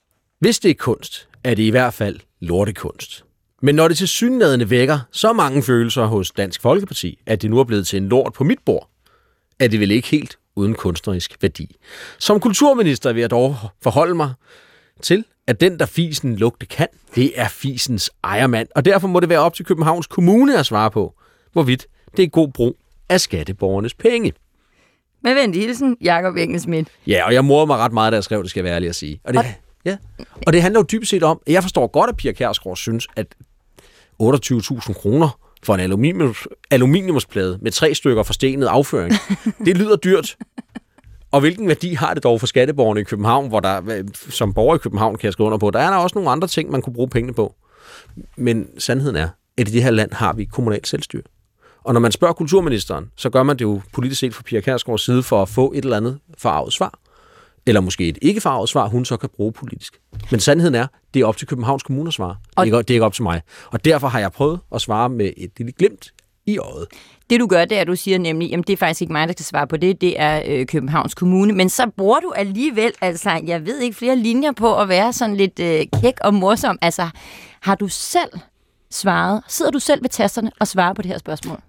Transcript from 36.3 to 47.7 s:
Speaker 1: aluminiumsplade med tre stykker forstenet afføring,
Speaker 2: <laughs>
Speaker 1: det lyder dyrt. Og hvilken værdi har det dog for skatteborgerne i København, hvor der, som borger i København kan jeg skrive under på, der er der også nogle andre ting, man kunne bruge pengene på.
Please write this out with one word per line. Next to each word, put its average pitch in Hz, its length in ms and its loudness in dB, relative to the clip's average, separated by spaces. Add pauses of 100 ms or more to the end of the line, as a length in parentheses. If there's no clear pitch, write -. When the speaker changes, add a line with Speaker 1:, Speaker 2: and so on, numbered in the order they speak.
Speaker 1:
aluminiumsplade 127 920 2
med 110 100 -4
tre 156 220 2
stykker 120 280 2
forstenet 135 440 -2
afføring, 123 480 0 (260)
Speaker 2:
<laughs> 214 260 -4
Speaker 1:
det 185 100 4
lyder 208 200 4
dyrt. 185 400 0 (960)
Og 143 80 4
hvilken 180 280 0
værdi 175 260 -2
har 160 200 -2
det 143 80 -8
dog 120 180 4
for 120 60 -4
skatteborgerne 123 540 2
i 101 40 -4
København, 117 440 0
hvor 107 120 0
der, 95 420 -4 (280)
som 107 240 -2
borger 123 200 4
i 156 40 0
København 107 380 -2
kan - 100 -10
jeg 98 60 0
skrive 107 140 0
under 107 120 0
på, 101 120 2
der 107 80 -2
er 160 120 2
der 196 60 2
også 180 220 0
nogle 170 120 0
andre 165 180 0
ting, - 220 -4
man 131 120 -2
kunne 123 120 -8
bruge 123 140 -2
pengene 123 260 -4
på. 107 200 -2 (800)